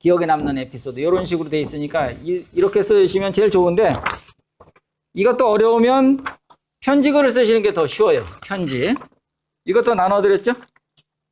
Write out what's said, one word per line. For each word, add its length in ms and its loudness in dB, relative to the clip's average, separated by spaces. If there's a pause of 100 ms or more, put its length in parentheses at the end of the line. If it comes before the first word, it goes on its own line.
기억에 260 0
남는 320 -2
에피소드, 420 -12
요런 260 -2
식으로 240 -4
돼 100 -2
있으니까 500 -6
이, 420 -8
이렇게 300 0
쓰시면 500 0
제일 200 2
좋은데, 400 2 (1200)
이것도 340 2
어려우면 680 2 (640)
편지글을 500 2
쓰시는 320 2
게 100 0
더 140 0
쉬워요. 380 0 (200)
편지. 500 -4 (680)
이것도 320 0
나눠드렸죠? 560 0 (800)